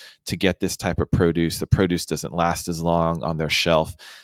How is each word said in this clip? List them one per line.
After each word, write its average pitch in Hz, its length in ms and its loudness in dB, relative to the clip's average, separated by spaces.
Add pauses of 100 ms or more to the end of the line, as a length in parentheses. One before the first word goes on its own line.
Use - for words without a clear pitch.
(240)
to - 120 -4
get 87 240 0
this 92 160 -2
type 87 220 -2
of - 120 -2
produce. 85 480 2
The - 80 -6
produce 87 400 2
doesn't - 280 -6
last 85 340 0
as 82 140 -4
long 82 400 0
on 80 140 -2
their 78 140 -2
shelf. 80 440 2 (280)